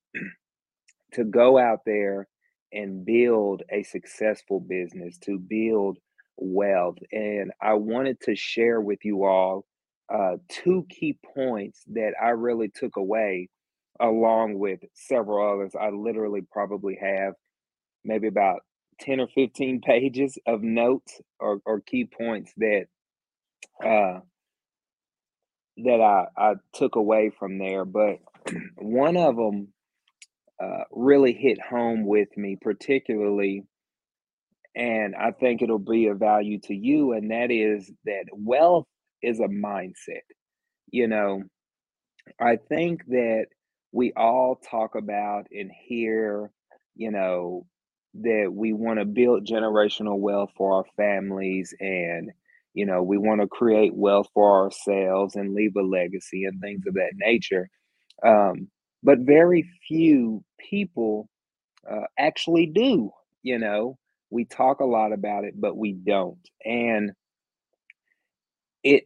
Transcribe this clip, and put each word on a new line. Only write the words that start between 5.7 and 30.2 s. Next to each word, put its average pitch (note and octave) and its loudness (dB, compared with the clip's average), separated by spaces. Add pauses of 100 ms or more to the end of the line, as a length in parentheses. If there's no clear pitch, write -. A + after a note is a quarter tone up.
wealth. F#2 -2 (140)
And G#2 -6 (100)
I G#2+ 0
wanted A#2+ -2
to G#2+ -2
share A#2 0
with G2+ -4
you G2 -2
all, F#2+ 2 (480)
uh, F#2+ 0 (120)
two F3+ 0
key - -6 (180)
points A#2 -6 (100)
that G#2+ -2
I A#2 2
really A#2 -2
took - -8
away, G2 -4 (500)
along A2+ 2
with G2 -4 (140)
several G#2 -2
others. G2 -6
I G#2+ -2
literally G#2 -6 (100)
probably G2 -6
have F#2+ -4 (720)
maybe A2 -2
about G2 0 (380)
ten C3 -4
or B2 -2
fifteen C3 -2
<laughs> - -14
pages C3 0 (100)
of A2+ -2
notes A#2 -2 (180)
or, G#2 -2
or G#2+ -2
key B2 -4
points A2 -8
that, G#2 0 (1000)
uh, G2+ 2 (1600)
that A#2 2
I, G2+ 4 (100)
I G#2+ 2 (200)
took - -2
away G#2+ 2
from F#2+ -8
there. F#2+ -4
But G#2 0 (300)
<clears throat> - -12
one C3 0
of D3 2
'em, G2+ -4 (920)